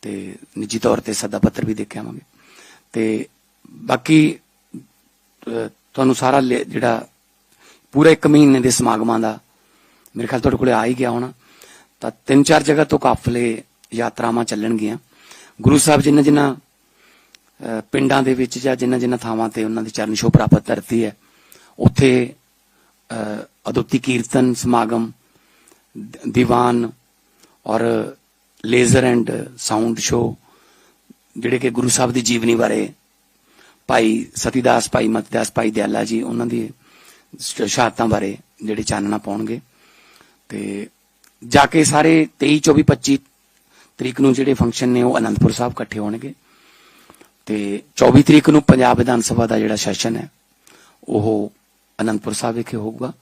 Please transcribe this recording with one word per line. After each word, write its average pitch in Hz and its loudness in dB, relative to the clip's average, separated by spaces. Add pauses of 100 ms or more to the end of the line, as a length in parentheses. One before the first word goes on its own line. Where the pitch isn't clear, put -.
ਤੇ 98 -12 (220)
ਨਿੱਜੀ 107 -8
ਤੌਰ 113 0
ਤੇ 110 -8
ਸੱਦਾ 104 -6
ਪੱਤਰ - 0
ਵੀ 110 -4
ਦੇ 107 -8
ਕੇ - -14
ਆਵਾਂਗੇ। 113 -14 (720)
ਤੇ 110 -2 (440)
ਬਾਕੀ, 151 2 (380)
ਅ, - -12 (260)
ਤੁਹਾਨੂੰ 131 2
ਸਾਰਾ 131 2
ਲੇ-, 123 -2
ਜਿਹੜਾ 117 -4 (840)
ਪੂਰਾ 151 6
ਇੱਕ 156 2
ਮਹੀਨੇ 143 6
ਦੇ 123 2
ਸਮਾਗਮਾਂ 113 0
ਦਾ 110 -4 (760)
ਮੇਰੇ 117 -6
ਖਿਆਲ 127 -2
ਤੁਹਾਡੇ 131 0
ਕੋਲੇ 127 0
ਆ 113 2
ਹੀ 127 -2
ਗਿਆ 123 -4
ਹੋਣਾ। 123 -6 (680)
ਤਾਂ 117 -8 (160)
ਤਿੰਨ 139 6
ਚਾਰ 147 4
ਜਗ੍ਹਾ 151 2
ਤੋਂ - 0
ਕਾਫਲੇ 120 -2 (320)
ਯਾਤਰਾਵਾਂ 117 -4
ਚੱਲਣਗੀਆਂ। 110 -4 (640)
ਗੁਰੂ 143 6
ਸਾਹਿਬ 147 4
ਜਿਨ੍ਹਾਂ 147 4
ਜਿਨ੍ਹਾਂ, 143 4
ਅ, - -16 (120)
ਪਿੰਡਾਂ 135 0
ਦੇ 131 0
ਵਿੱਚ 123 -4
ਜਾਂ 131 -2
ਜਿਨ੍ਹਾਂ 127 -2
ਜਿਨ੍ਹਾਂ 123 -2
ਥਾਵਾਂ 113 -4
ਤੇ 110 -6
ਉਹਨਾਂ 110 -4
ਦੀ 110 -10
ਚਰਨ 107 -6
ਛੋਹ 113 0
ਪ੍ਰਾਪਤ 107 2
ਧਰਤੀ 113 -2
ਹੈ, 104 -8 (600)
ਉੱਥੇ, 127 2 (760)
ਅ, 107 -10 (240)
ਅਦੁੱਤੀ 123 -2
ਕੀਰਤਨ 127 0
ਸਮਾਗਮ, 117 -2 (840)
ਦ-, - -18 (100)
ਦੀਵਾਨ 120 0 (760)
ਔਰ 113 -2 (520)
laser 123 4
and 117 -2 (120)
sound 113 -4
show, 117 -4 (1040)
ਜਿਹੜੇ 120 -2
ਕਿ 123 -2
ਗੁਰੂ 123 -2
ਸਾਹਿਬ 120 0
ਦੀ 127 0
ਜੀਵਨੀ 117 0
ਬਾਰੇ 110 -2 (920)
ਭਾਈ 113 0
ਸਤੀਦਾਸ, 120 0
ਭਾਈ 120 0
ਮਤੀਦਾਸ, 110 -4
ਭਾਈ 113 -2
ਦਿਆਲਾ 107 -4
ਜੀ 113 -4
ਉਹਨਾਂ 117 -6
ਦੀ 117 -6 (680)
ਸ਼-, - -6
ਸ਼ਹਾਦਤਾਂ 117 0
ਬਾਰੇ 104 -2 (280)
ਜਿਹੜੇ 107 -6
ਚਾਨਣਾ 104 -4
ਪਾਉਣਗੇ। 110 -8 (880)
ਤੇ 104 -10 (600)
ਜਾ 139 4
ਕੇ 156 2
ਸਾਰੇ 151 2 (100)
ਤੇਈ, 147 2
ਚੌਵੀ, 151 4
ਪੱਚੀ 139 2 (800)
ਤਰੀਕ 127 -6
ਨੂੰ 135 4
ਜਿਹੜੇ 135 0
ਫੰਕਸ਼ਨ 120 0
ਨੇ 123 2
ਉਹ 123 2
ਅਨੰਦਪੁਰ 110 0
ਸਾਹਿਬ 123 -4
ਇਕੱਠੇ 110 -10
ਹੋਣਗੇ। 113 -8 (1120)
ਤੇ 104 -6 (140)
ਚੌਵੀ 131 8
ਤਰੀਕ 151 6
ਨੂੰ 147 6
ਪੰਜਾਬ 123 4
ਵਿਧਾਨ 120 0
ਸਭਾ 117 0
ਦਾ 110 0
ਜਿਹੜਾ 107 -2
ਸੈਸ਼ਨ 113 -4
ਹੈ - -10 (720)
ਉਹ 104 -2 (480)
ਅਨੰਦਪੁਰ 107 -4
ਸਾਹਿਬ 117 -4
ਵਿਖੇ 120 -8
ਹੋਊਗਾ। 113 -8